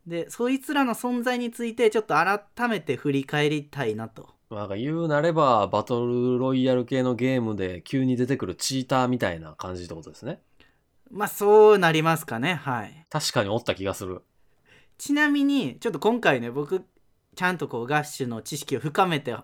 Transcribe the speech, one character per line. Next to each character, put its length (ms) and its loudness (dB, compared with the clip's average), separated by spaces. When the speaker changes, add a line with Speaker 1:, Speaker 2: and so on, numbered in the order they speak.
Speaker 1:
い。 40 -16
Speaker 2:
で、 200 -6
そ 200 -4
い 100 0
つ 140 -8
ら 100 2
の 100 -2
存 280 -4
在 160 0
に 120 -4
つ 160 -8
い 80 -6
て 160 4
ち 80 2
ょ 20 4
っ 40 -2
と 100 -2
改 540 0
め 120 -2
て 160 -4
振 160 0
り 120 0
返 260 0
り 140 -2
た 220 -6
い 80 0
な 140 -8
と。 260 -20
Speaker 1:
ま 80 -8
あ、 20 -6
な 60 -6
ん 20 -10
か 80 -6
言 200 -4
う 120 -2
な 120 2
れ 120 2
ば、 340 4
バ 180 0
ト 220 0
ル 320 2
ロ 160 0
イ 100 2
ヤ 100 4
ル 100 0
系 180 0
の 120 0
ゲ 240 0
ー 40 0
ム 140 -2
で 280 -6
急 200 -2
に 120 2
出 100 0
て 100 0
く 100 -6
る 80 -4
チ 260 -4
ー 60 -6
タ 200 2
ー 20 0
み 100 0
た 140 -2
い 80 -8
な 140 -16
感 220 -10
じ 80 -10
っ 40 -14
て 60 -14
こ 80 -14
と 80 -20
で 60 -20
す 80 -18
ね。 160 -10
Speaker 2:
ま 160 -4
あ、 20 -6
そ 440 8
う 60 8
な 120 4
り 120 2
ま 140 2
す 100 -10
か 120 -6
ね。 160 0
は 300 -4
い。 260 -20
Speaker 1:
確 220 -4
か 100 2
に 60 -4
お 80 0
っ 80 -6
た 100 -2
気 100 -8
が 100 -2
す 100 -10
る。 180 -10
Speaker 2:
ち 140 -6
な 160 2
み 160 2
に、 360 0
ち 60 -4
ょ 40 0
っ 20 -2
と 60 -6
今 220 2
回 200 2
ね、 100 -6
僕、 340 -4
ち 60 -6
ゃ 100 2
ん 60 -6
と 80 -6
こ 160 -8
う、 40 -8
ガ 180 0
ッ 20 -10
シ 180 -8
ュ 40 -2
の 140 -8
知 160 -10
識 180 -6
を 40 -6
深 260 0
め 120 0
て 260 -6